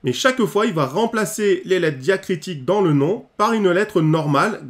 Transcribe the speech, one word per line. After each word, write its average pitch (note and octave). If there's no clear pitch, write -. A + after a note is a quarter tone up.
mais B2+
chaque B3+
fois, G3+
il A3
va D3+
remplacer G3+
les F3+
lettres D#3
diacritiques E3+
dans F#3
le E3+
nom D#3+
par G#3+
une G#3
lettre F#3
normale D#3